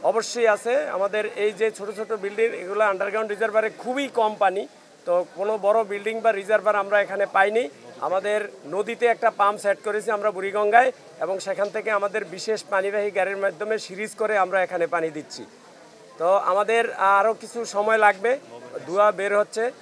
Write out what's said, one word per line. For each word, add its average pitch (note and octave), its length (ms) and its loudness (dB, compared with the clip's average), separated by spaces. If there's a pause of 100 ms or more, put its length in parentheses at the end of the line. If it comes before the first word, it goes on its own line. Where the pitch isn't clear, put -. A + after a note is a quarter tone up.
অবশ্যই A3 440 2
আছে। G#3+ 260 2 (240)
আমাদের G3+ 260 -2 (120)
এই G#3+ 240 0
যে A3 80 2 (100)
ছোট G3+ 200 -8
ছোট A3 160 -6 (100)
building, G#3 260 0 (140)
এগুলো G3+ 200 0
underground G3+ 480 0
রিজার্ভারে G#3+ 380 0 (140)
খুবই C4 240 -2 (120)
কম G#3+ 240 2
পানি, G3 240 0 (380)
তো F3+ 200 2 (100)
কোনো G3+ 180 -2 (120)
বড় G#3+ 180 4
building G3+ 380 -4
বা A3+ 100 4
reservoir G3+ 520 2
আমরা G3+ 180 2
এখানে G3 240 0 (120)
পাইনি। G#3+ 320 2 (380)
আমাদের G3 320 0 (360)
নদীতে A3+ 320 -2
একটা A3+ 220 2 (100)
pump G#3 240 4
set G3+ 200 0
করেছি G#3+ 280 -4
আমরা G#3 200 0
বুড়িগঙ্গায়, G#3 600 4 (320)
এবং F#3 160 -4
সেখান G3 300 -2
থেকে G#3 220 -6
আমাদের G3+ 340 -2
বিশেষ F#3+ 340 -6 (100)
পানিবাহী G3+ 420 -2
গাড়ির F#3+ 260 -2
মাধ্যমে G3 380 -2 (100)
সিরিজ G3 260 -10 (100)
করে G#3+ 160 0
আমরা F#3 280 0
এখানে F3 220 -2
পানি E3 300 -2
দিচ্ছি। C#3 260 -14 (760)
তো E3 80 0 (240)
আমাদের G#3 320 2 (100)
আরও G3 400 4
কিছু A3 320 -8
সময় G#3 320 2
লাগবে, G#3 340 4 (560)
ধোঁয়া G3+ 240 4
বের G3+ 280 -2
হচ্ছে। A3 320 -2 (100)